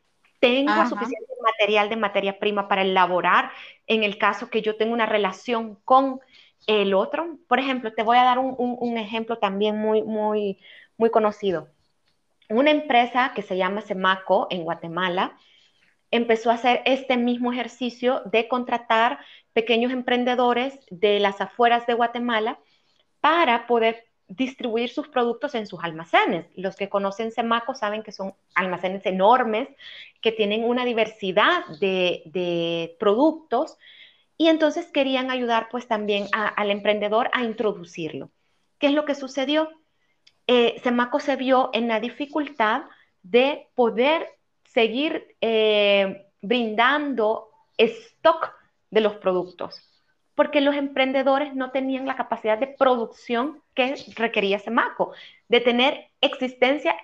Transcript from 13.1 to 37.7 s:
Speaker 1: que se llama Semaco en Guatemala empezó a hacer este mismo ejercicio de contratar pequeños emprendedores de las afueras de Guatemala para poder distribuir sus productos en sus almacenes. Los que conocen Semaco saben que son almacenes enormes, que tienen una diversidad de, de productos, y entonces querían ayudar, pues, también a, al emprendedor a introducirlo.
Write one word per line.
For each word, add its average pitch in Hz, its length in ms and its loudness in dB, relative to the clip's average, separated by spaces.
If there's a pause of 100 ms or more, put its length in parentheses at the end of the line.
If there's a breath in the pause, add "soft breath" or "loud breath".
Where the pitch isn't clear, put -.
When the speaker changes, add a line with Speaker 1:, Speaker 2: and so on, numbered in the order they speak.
Speaker 1:
que 202 100 -8
se 190 120 -6
llama 190 260 -2
Semaco 190 680 0
en 180 140 -6
Guatemala 175 760 -4 (720 soft breath)
empezó 233 400 2
a 240 40 2
hacer 247 300 2
este 262 300 0
mismo 240 380 0
ejercicio 247 720 -4
de 220 240 0
contratar 240 720 0 (340 loud breath)
pequeños 233 400 0
emprendedores 247 840 0 (120)
de 202 320 2
las 196 180 0
afueras 233 480 2
de 247 60 0
Guatemala 240 680 -2 (600)
para 294 460 2
poder 226 360 2 (240)
distribuir 240 600 -4
sus 285 180 -6
productos 240 480 -2
en 214 120 -6
sus 165 160 -12
almacenes. 175 600 0 (100)
Los 185 200 -6
que 196 140 -6
conocen 202 420 -4
Semaco 233 440 -2
saben 214 280 -6
que 214 80 -16
son 196 220 -10 (220)
almacenes 185 500 -2
enormes, 220 640 2 (520 loud breath)
que 226 100 2
tienen 220 340 -2
una 240 200 0
diversidad 226 800 0 (140)
de, 185 460 0
de 170 760 -4
productos, 269 760 0 (600 soft breath)
y 320 120 4
entonces 311 380 2
querían 262 440 -2
ayudar, 233 380 -2
pues, 240 180 -10
también 208 460 -2
a, 214 140 -2
al 202 240 -2
emprendedor 208 600 0
a 247 100 -2
introducirlo. 180 840 -6 (500)